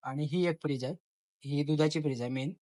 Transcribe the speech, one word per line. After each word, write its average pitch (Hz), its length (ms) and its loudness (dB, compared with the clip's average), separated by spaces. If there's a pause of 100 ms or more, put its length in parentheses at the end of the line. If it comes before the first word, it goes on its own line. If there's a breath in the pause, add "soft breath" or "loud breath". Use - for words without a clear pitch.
आणि 139 220 -2
ही 175 220 2
एक 165 140 0
फ्रीज 135 240 -2
आहे, 147 80 -4 (560)
ही 143 140 2
दुधाची 156 380 2
फ्रीज 131 200 -2
आहे 120 80 -4
मेन 131 320 -2